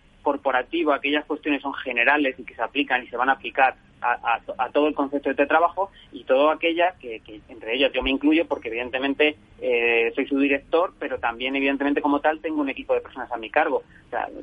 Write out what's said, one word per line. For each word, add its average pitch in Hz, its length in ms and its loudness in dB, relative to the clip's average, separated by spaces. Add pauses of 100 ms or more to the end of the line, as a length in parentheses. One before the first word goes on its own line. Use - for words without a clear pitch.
(220)
corporativo, 139 720 0
aquellas 143 320 0
cuestiones 147 380 -4
son 139 120 -6
generales 131 640 2
y 120 60 -14
que - 100 -16
se 120 80 -8
aplican 131 400 -2
y - 60 -16
se 120 80 -8
van 127 140 2
a - 20 6
aplicar 123 440 2 (240)
a, 120 120 0
a, 117 520 -2
a 120 60 -4
todo 147 180 4
el 143 60 -2
concepto 139 360 -2
de 135 40 -2
teletrabajo 160 560 2 (220)
y - 120 -16
todo 139 260 4
aquella 165 500 0
que, 113 200 -12
que 107 280 -18
entre 113 260 -8
ellas 135 180 2
yo 127 100 -2
me 131 80 -2
incluyo 147 360 2
porque - 220 -6
evidentemente, 131 680 -2 (240)
eh, 117 540 2
soy 135 120 -2
su 139 120 0
director, 143 600 0
pero 135 200 -6
también 127 380 -4
evidentemente 139 460 0
como 143 180 0
tal 156 200 0
tengo 156 200 -4
un 139 80 -2
equipo 131 260 -4
de 123 60 2
personas 120 320 -10
a 117 60 -4
mi 110 120 -10
cargo. 147 320 0 (240)
O - 40 -20
sea, 113 180 -4 (140)